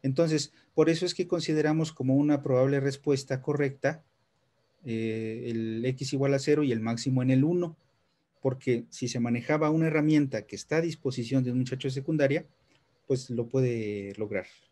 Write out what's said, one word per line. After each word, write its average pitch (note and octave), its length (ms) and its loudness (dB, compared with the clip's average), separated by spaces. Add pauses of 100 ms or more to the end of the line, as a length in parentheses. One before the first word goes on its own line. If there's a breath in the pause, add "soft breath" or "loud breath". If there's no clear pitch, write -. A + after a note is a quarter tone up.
Entonces, D3+ 520 0 (200 soft breath)
por D#3 160 4
eso E3 160 0
es F3 80 -4
que F3 140 -4
consideramos D#3+ 640 0
como C3 240 0
una C#3+ 260 2
probable C3+ 380 2
respuesta C3+ 640 -2
correcta, D3 600 -2 (840)
eh, A2+ 640 -4
el A2+ 380 -4
X C3 280 -4
igual C#3 200 2
a C3+ 60 0
cero D3 240 2
y C3 100 2
el A2 80 0
máximo B2+ 420 0
en C3 80 4
el C3 140 6
uno, F3 320 -2 (640)
porque C3 480 0
si - 180 -6
se A#2+ 140 -4
manejaba C3+ 480 0
una D#3+ 180 2
herramienta D3+ 580 2
que G2+ 120 -10
está D3+ 200 -2
a E3 40 4
disposición C3 600 -2
de B2 80 -2
un B2 80 0
muchacho C3+ 280 -4
de C3 60 -4
secundaria, C#3+ 520 0 (600 soft breath)
pues C3 220 -2
lo A#2 180 -4
puede A2 680 -2
lograr G#2 300 -4 (240)